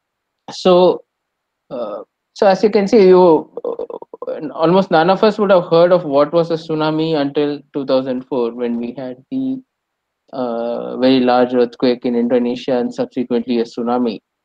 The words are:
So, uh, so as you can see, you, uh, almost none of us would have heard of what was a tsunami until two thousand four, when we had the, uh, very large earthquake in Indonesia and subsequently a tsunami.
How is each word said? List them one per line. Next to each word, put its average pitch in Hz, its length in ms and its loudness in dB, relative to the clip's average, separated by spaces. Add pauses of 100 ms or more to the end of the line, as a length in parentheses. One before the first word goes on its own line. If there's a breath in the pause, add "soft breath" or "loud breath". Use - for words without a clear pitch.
(500)
So, 180 540 2 (640)
uh, 107 320 -10 (320)
so 214 140 0
as 190 160 2
you 214 80 2
can 202 160 0
see, 202 220 6
you, 180 420 4 (120)
uh, - 840 -10
almost 175 400 0
none 165 220 2
of 190 120 0
us 214 140 2
would 202 140 0
have 175 140 4
heard 170 260 4
of 170 140 2
what 147 280 0
was 165 160 0
a 170 60 -4
tsunami 156 640 -2
until 147 380 -4 (120)
two 139 140 -8
thousand 131 380 -2
four, 120 320 -4
when 120 240 -4
we 120 180 -10
had 127 320 -12
the, 131 320 -6 (720)
uh, 120 640 -6
very 131 220 4
large 123 340 2
earthquake 123 500 0
in 120 120 -2
Indonesia 123 600 -2
and 123 160 -4
subsequently 120 640 -4
a 113 40 0
tsunami. 120 560 -4 (260)